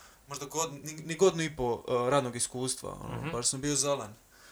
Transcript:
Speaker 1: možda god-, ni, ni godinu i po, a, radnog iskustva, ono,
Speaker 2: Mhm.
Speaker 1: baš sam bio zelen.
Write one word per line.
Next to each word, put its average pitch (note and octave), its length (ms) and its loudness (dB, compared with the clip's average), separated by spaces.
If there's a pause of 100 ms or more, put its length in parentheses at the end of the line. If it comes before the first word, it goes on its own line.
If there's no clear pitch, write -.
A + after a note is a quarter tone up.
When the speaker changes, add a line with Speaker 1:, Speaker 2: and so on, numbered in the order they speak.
(280)
Speaker 1:
možda C#3 180 -2
god-, D3+ 300 0
ni, D3 200 -10
ni D#3+ 200 -6
godinu E3+ 280 6
i D#3 120 -2
po, A#2+ 320 0
a, B2 220 2
radnog B2+ 260 4
iskustva, B2+ 600 -4
ono, A2 220 -8
Speaker 2:
Mhm. C3 140 -6
Speaker 1:
baš A#2+ 160 -2
sam C3+ 140 0
bio D3 140 2
zelen. C3+ 380 0 (380)